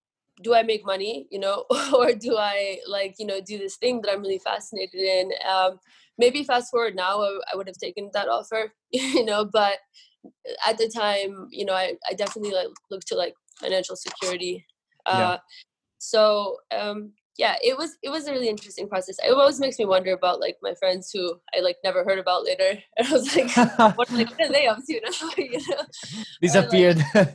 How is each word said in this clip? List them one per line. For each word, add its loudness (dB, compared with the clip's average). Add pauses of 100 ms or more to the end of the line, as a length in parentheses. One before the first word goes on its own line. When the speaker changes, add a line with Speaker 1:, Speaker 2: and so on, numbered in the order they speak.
(420)
Speaker 1:
do 2
I 6
make -2
money, -6
you -10
know, -2
<laughs> 0
or 6
do -2
I, -2
like, -6
you -10
know, -6
do -12
this -8
thing -2
that -4
I'm -2
really -4
fascinated -8
in? 0 (120)
Um, 0 (360)
maybe 4
fast 0
forward 0
now, 0
I, -2 (120)
I -4
would -8
have -16
taken -10
that -2
offer, -2
<laughs> -20
you 0
know, 0
but 2 (840)
at 2
the 2
time, -2
you -6
know, 0
I, -2 (120)
I -6
definitely, -6
like, -2 (200)
looked -12
to, -4
like, -2 (260)
financial -4
security. -8 (400)
Speaker 2:
Yeah. 0
Speaker 1:
Uh, 2 (600)
so, 2 (160)
um, -6 (320)
yeah, 2
it 2
was, -6 (120)
it -8
was -6
a -6
really -2
interesting -8
process. -6 (100)
It 4
always 4
makes -2
me 0
wonder 2
about, 0
like, -4
my -4
friends -2
who -4 (160)
I, 2
like, 0
never 0
heard 0
about 0
later. 0 (180)
<laughs> -6
And 0
I -2
was 4 (100)
like, 2
Speaker 2:
<laughs> 6
Speaker 1:
"What, -2
like, 0
what -6
are -2
they 4
up 2
to -6
now?" -6
<laughs> -4
You -4 (100)
know? -2
Or, -12
like, -12
Speaker 2:
Disappeared. 6 (160)
<laughs> -2 (200)